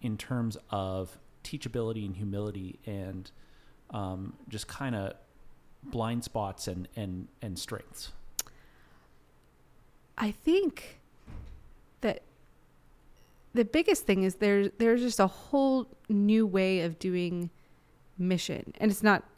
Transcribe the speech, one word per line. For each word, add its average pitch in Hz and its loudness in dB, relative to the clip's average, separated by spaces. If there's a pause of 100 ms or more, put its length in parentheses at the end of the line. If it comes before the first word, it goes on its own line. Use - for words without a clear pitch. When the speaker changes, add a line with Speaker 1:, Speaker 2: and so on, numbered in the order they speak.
Speaker 1:
in 110 -4
terms 117 -4 (140)
of 95 -4 (240)
teachability 113 -6
and 95 -6
humility 101 -6
and, 95 -8 (600)
um, 95 -6 (160)
just 110 -10
kinda 113 -6 (680)
blind 117 -4
spots 101 -6
and, 90 -6 (100)
and, 92 -6 (160)
and 95 -8
strengths? - -12 (2000)
Speaker 2:
I 214 0
think - 0 (1000)
that - -2 (1300)
the 233 4
biggest 320 2
thing 190 4
is 185 2
there, 202 4
there's 226 4
just 240 0
a 190 8
whole 262 2 (220)
new 214 6
way 190 4
of 165 -2
doing 175 -2 (640)
mission. 180 -2
And 214 4
it's 190 -2
not 202 6 (140)